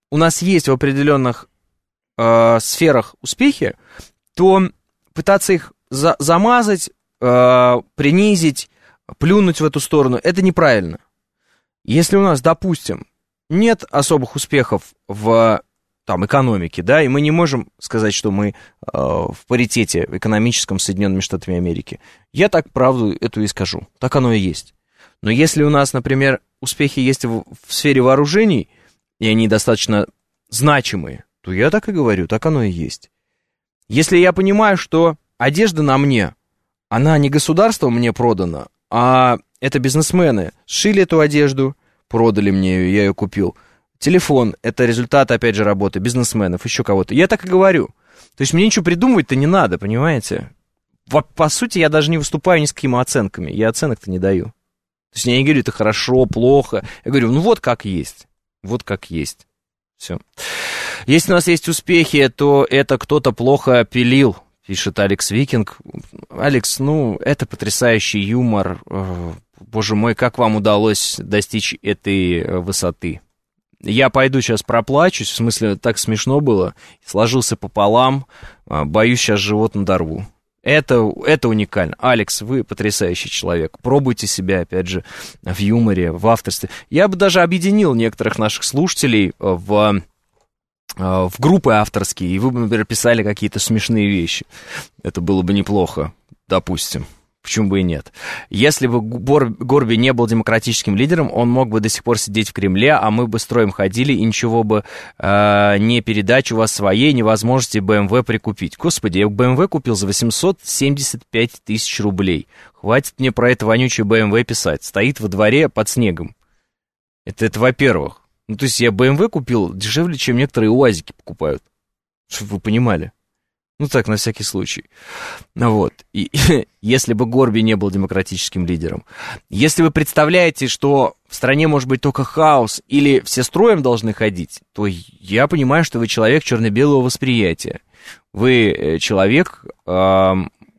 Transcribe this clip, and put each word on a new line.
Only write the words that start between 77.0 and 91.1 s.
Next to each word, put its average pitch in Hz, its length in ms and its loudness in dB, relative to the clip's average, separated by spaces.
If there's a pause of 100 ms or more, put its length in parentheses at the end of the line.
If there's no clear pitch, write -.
Сложился 113 520 -2
пополам, 120 680 0 (440)
э, 76 160 -4
боюсь, 113 340 2
щас 104 220 0
живот 107 340 -2
надорву. 92 500 -4 (360)
Это, 123 500 2 (140)
это 147 240 2
уникально. 104 500 -2
Алекс, 120 420 -2
вы 123 220 -4
потрясающий 101 640 -4
человек. 85 520 -4
Пробуйте 131 460 0
себя, 92 340 -2
опять 90 260 -4
же, 92 160 -6 (380)
в 95 180 -8
юморе, 101 540 2
в 90 160 -6
авторстве. - 400 -2 (200)
Я 185 200 2
бы 190 80 -4
даже 185 240 2
объединил 180 540 2
некоторых 113 440 -2
наших 107 240 -2
слушателей, 131 680 0
э, - 80 -20
в, 101 600 0 (920)
э, 92 340 -2